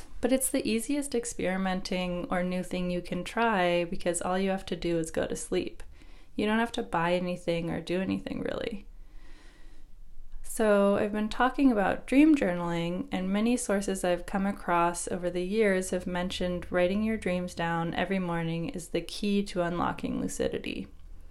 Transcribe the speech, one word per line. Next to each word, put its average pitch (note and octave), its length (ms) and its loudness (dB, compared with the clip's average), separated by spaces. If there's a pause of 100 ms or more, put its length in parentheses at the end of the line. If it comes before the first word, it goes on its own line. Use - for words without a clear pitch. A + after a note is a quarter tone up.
(200)
But B3 120 2
it's C4 180 2
the - 180 0
easiest C#4 460 0
experimenting F#3 1160 -2
or F3+ 120 0
new F3+ 220 -2
thing F3+ 260 -2
you F3 120 0
can F3+ 220 -4
try F3+ 600 2
because E3+ 380 0
all F#3 160 0
you F#3+ 120 2
have F#3+ 160 -2
to F#3 80 -4
do E3+ 240 0
is D#3+ 140 -2
go - 140 0
to - 100 -4
sleep. - 460 -4 (520)
You G#3 120 0
don't A3 120 4
have A#3 140 0
to A#3 100 -2
buy F3 300 0
anything F3 580 0
or E3 100 -2
do F3 200 -2
anything, F#3+ 400 -2
really. - 460 -4 (1600)
So G3+ 460 6
I've G#3 160 0
been G#3+ 160 0
talking C4 420 4
about G3 380 2
dream D4+ 260 8
journaling, F3 800 0
and F#3 180 -2
many A3 260 2
sources G3 460 0
I've F3 240 0
come G3 180 0
across F3 640 2
over F3+ 240 -2
the F3+ 140 -2
years F#3+ 460 2
have F#3 140 -2
mentioned F3+ 680 -2
writing F#3 340 4
your A3 120 0
dreams F3+ 380 -2
down E3+ 400 0
every F#3+ 240 0
morning E3 520 -2
is - 180 -8
the E3+ 140 -2
key G3+ 420 0
to F3+ 180 -2
unlocking - 580 -2
lucidity. - 680 -4 (420)